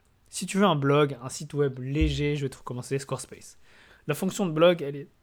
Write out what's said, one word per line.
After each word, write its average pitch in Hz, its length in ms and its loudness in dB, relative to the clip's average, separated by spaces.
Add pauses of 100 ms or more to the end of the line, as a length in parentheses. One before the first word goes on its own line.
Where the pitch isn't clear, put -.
(280)
Si - 180 -8
tu 190 120 -2
veux 202 60 6
un 170 120 4
blog, 143 460 4
un 131 80 -10
site - 240 -12
web 139 240 0
léger, 147 580 0
je 139 80 -4
vais 127 60 -4
te - 80 -20
recommander 123 400 -6
Squarespace. - 600 -10 (500)
La 147 60 -2
fonction 190 300 -2
de 165 80 -2
blog, 165 300 4
elle 143 140 -8
est 139 120 -12 (140)